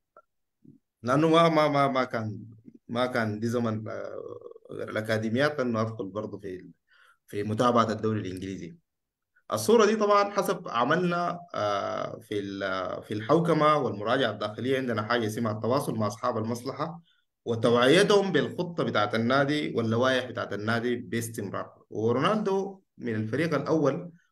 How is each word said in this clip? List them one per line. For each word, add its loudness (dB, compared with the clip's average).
لأنه 4
ما، 6
ما، 4
ما، 4
ما 2
كان، -4
ما 0
كان -2
دي -2
زمن، -2
آه، -10
غير -10
الأكاديميات -2
إنه 0
أدخل -4
برضه -8
في -12
ال-، -16
في -6
متابعة 2
الدوري -2
الإنجليزي. -8
الصورة 6
دي 4
طبعًا 2
حسب -2
عملنا، 0
آه، -2
في -6
ال-، -4
في -8
الحوكمة 4
والمراجعة 0
الداخلية -2
عندنا -2
حاجة 0
اسمها -2
التواصل 0
مع 0
أصحاب -4
المصلحة -6
وتوعيتهم 4
بالخطة -2
بتاعت 0
النادي 2
واللوائح 2
بتاعت -6
النادي -2
باستمرار. -6
ورونالدو 0
من -6
الفريق -2
الأول 0